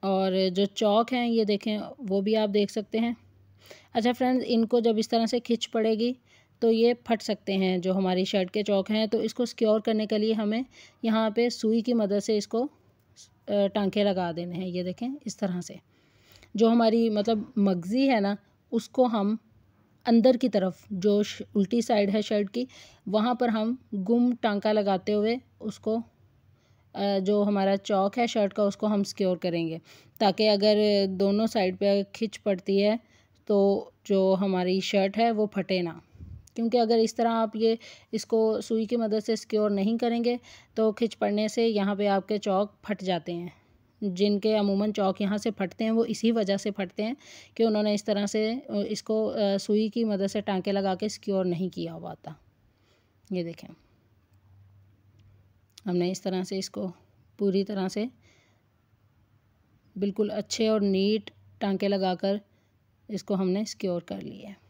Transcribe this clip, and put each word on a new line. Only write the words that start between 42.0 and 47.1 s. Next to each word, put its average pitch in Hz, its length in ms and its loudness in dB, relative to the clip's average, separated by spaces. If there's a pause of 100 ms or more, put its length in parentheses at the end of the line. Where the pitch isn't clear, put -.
आपके 196 320 0
चौक 202 460 -2
फट 196 180 -4
जाते 180 300 -2
हैं। 175 200 -8 (520)
जिनके 208 500 2
अमूमन 202 380 2
चौक 190 280 0
यहाँ 208 180 0
से 220 120 -2
फटते 196 340 -6
हैं, 220 60 0
वो 226 140 2
इसी 226 280 0
वजह 202 240 0
से 202 140 -4
फटते 196 320 -6
हैं 233 140 -4 (400)